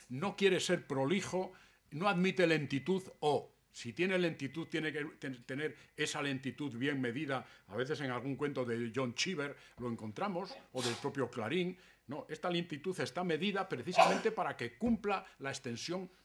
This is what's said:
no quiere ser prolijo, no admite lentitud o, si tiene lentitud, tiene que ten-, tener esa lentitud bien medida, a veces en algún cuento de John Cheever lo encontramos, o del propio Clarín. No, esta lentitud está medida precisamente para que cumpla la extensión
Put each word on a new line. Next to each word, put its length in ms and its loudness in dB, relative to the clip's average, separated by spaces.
no 260 -2
quiere 260 6
ser 260 2
prolijo, 640 0
no 160 0
admite 380 6
lentitud 560 2
o, 340 2
si 220 -10
tiene 260 2
lentitud, 480 -2
tiene 260 -2
que 120 -4
ten-, 260 -10
tener 320 -4
esa 240 -2
lentitud 560 -2
bien 240 0
medida, 460 -2
a 80 -10
veces 240 -2
en 100 -2
algún 260 -2
cuento 280 -2
de 300 -2
John 200 0
Cheever 420 -2
lo 100 -6
encontramos, 640 -4
o 100 -2
del 120 0
propio 360 -2
Clarín. 480 -2
No, 200 -8
esta 220 -2
lentitud 500 -2
está 240 -2
medida 440 0
precisamente 640 4
para 260 -2
que 200 -4
cumpla 480 2
la 120 -4
extensión 600 -6